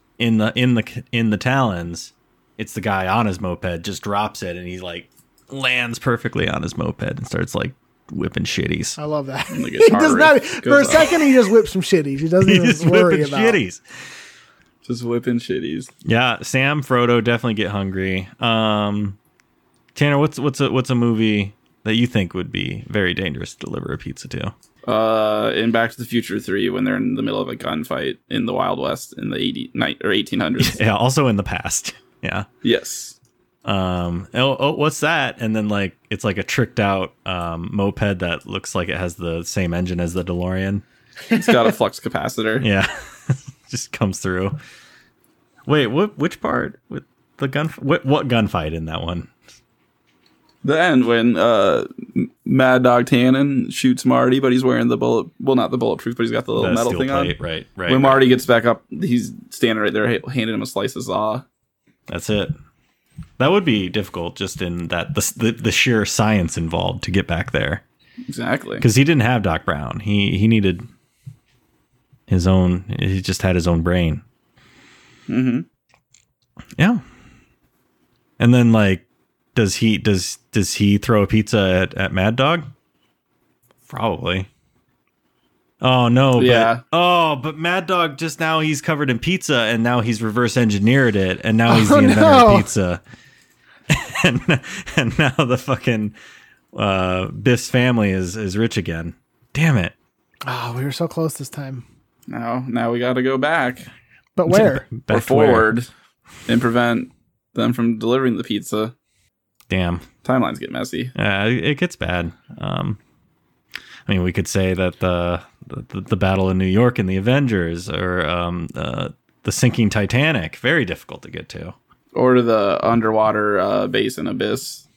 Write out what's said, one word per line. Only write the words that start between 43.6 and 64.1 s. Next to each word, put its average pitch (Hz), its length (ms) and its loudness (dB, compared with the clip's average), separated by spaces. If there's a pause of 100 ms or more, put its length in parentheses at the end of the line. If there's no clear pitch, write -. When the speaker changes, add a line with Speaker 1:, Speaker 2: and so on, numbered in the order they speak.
Speaker 1:
Just - 220 -10
comes 95 280 -4
through. 95 360 -4 (1080)
Wait, 143 220 2
what, 180 300 -2
which 151 240 -4
part - 360 -4 (120)
with - 140 -12 (340)
the 139 100 -4
gun? 143 200 -4 (120)
What, 151 240 -2
what 139 240 0
gunfight 92 460 0
in 80 100 -6
that 80 180 -6
one? 87 260 -6 (1400)
Speaker 3:
The 151 140 2
end 151 260 4
when, 117 300 4
uh, 98 500 2 (300)
M-, - 140 -2 (160)
Mad 127 380 4
Dog 123 200 4
Tannen 131 680 2
shoots 127 340 0
Marty, 127 340 4
but 135 120 4
he's 127 120 2
wearing 120 240 2
the 120 80 2
bullet, 120 320 0 (120)
well, 131 160 2
not 113 140 0
the 127 80 -2
bulletproof, 120 380 -2
but 120 60 -2
he's 117 100 -2
got 120 140 -4
the 113 60 -4
little 113 180 0
Speaker 1:
The - 40 0
Speaker 3:
metal 120 180 2
Speaker 1:
steel 85 80 -2
Speaker 3:
thing 135 100 -2
on. 87 160 0
Speaker 1:
plate, 85 140 -6
right, 82 260 -8 (100)
right, 92 140 -4
Speaker 3:
When 131 120 4
Speaker 1:
right. 135 80 6
Speaker 3:
Marty 131 180 6
gets 123 180 4
back 117 180 4
up, 117 240 0
he's 123 440 -2 (180)
standing 110 320 0
right 101 100 0
there, 107 160 0
ha-, 117 220 -4
handing 113 240 -2
him 107 80 -4
a 110 40 -8
slice 107 300 -4
of - 60 -8
za. 107 440 -4 (600)
Speaker 1:
That's 87 240 -8
it. 101 200 -2 (880)
That 135 120 2
would 196 140 2
be 107 240 0
difficult, 90 480 -6